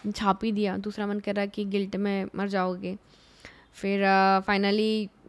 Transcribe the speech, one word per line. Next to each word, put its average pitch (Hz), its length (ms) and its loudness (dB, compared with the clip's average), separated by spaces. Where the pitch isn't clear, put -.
छाप 202 280 0
ही 226 80 0
दिया, 202 260 -2
दूसरा 208 300 -6
मन 208 120 -4
कर 202 160 -4
रहा 202 100 0
कि 208 200 -6
गिल्ट 196 300 -2
में 196 300 -2
मर 202 120 -4
जाओगे। 185 500 -4
फिर, 196 300 -2
अ, 190 360 6
finally 208 680 2